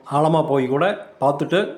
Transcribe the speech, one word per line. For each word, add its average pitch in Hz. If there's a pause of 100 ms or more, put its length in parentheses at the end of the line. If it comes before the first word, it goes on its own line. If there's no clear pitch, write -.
(120)
ஆழமா 156
போய் 135
கூட 165
பார்த்துட்டு, 170